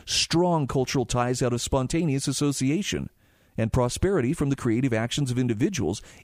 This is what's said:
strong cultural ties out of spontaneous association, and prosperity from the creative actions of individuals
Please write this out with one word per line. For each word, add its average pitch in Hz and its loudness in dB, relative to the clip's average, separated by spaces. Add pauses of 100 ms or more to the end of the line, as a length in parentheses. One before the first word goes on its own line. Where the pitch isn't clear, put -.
strong 165 2
cultural 131 0
ties 123 0
out 120 2
of 120 -2
spontaneous 139 0
association, 135 -2 (480)
and 113 0
prosperity 131 2
from 143 0
the 139 0
creative 120 0
actions 117 -2
of 120 -2
individuals 120 0 (220)